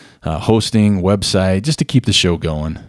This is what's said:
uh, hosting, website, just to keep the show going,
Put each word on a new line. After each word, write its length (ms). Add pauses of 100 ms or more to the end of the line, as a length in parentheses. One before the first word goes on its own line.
(240)
uh, 160
hosting, 600
website, 640
just 160
to 60
keep 200
the 80
show 240
going, 420 (100)